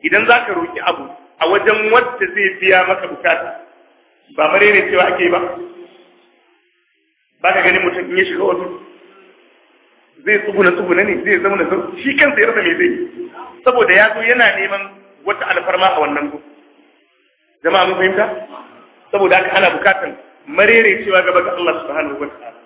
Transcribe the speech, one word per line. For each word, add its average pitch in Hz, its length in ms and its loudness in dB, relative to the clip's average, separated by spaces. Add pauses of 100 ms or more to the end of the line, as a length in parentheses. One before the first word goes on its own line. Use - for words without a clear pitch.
Idan 208 260 0
zaka 240 260 2
roki 170 280 -6
abu - 240 -4 (280)
a - 140 -4
wajen 214 440 0
wanda 240 360 0
zai 196 300 -2
biya 190 300 4
maka 185 220 -2
bukata, 165 420 -2 (800)
ba 151 200 0
marerecewa 190 560 2
ake 180 240 0
ba. 170 100 0 (2000)
Ba 196 80 4
ka 175 100 0
ganin 180 200 2
mutum 180 280 -4
in 180 60 -4
ya 185 80 2
shiga 185 200 -4
ofis, 180 280 -2 (1500)
zai 208 220 0
tsuguna 190 320 2
tsuguna 180 320 0
ne, 202 160 -2
zai 185 200 0
zauna 196 240 0
zauna, 175 340 -4
shi 277 180 -4
kansa 285 240 2
ya 226 80 4
rasa 214 140 -2
me 170 120 0
zai 165 140 0
yi. - 420 -8 (300)
Saboda 240 320 2
ya 208 200 6
zo 226 80 -6
yana 233 320 2
neman 196 300 -6 (400)
wata 202 240 -6
alfarma 185 420 0
a 180 120 0
wannan 143 300 -2
gu. 147 80 -14 (1300)
Jama'a 180 220 2
mun 185 100 -2
fahimta? 190 280 0 (880)
Saboda 185 240 4
haka 185 160 0
ana 185 180 2
bukatan 185 420 -2 (320)
marerecewa 196 800 2
gaba 180 200 2
ga 175 100 -4
Allah 175 260 -2
subhanahu 147 420 -6
wa 143 80 -8
ta'ala. - 380 -20